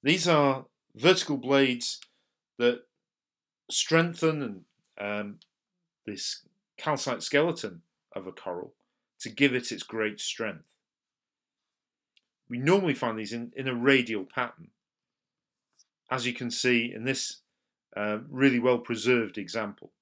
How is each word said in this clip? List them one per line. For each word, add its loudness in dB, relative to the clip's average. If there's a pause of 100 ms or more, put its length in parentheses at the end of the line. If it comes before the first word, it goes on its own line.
These 4
are 4 (280)
vertical 2
blades 2 (580)
that 2 (880)
strengthen 2
and, -8 (360)
um, -6 (680)
this -10 (300)
calcite -4
skeleton -2 (340)
of -10
a -12
coral -10 (460)
to -10
give 2
it -4
its -10
great -4
strength. -8 (1800)
We -6
normally 4
find -2
these -8
in, -8
in -4
a -2
radial 4
pattern, -8 (1400)
as -4
you -4
can -6
see 0
in -12
this, -6 (580)
uh, -4 (100)
really 4
well 4
preserved 0
example. -8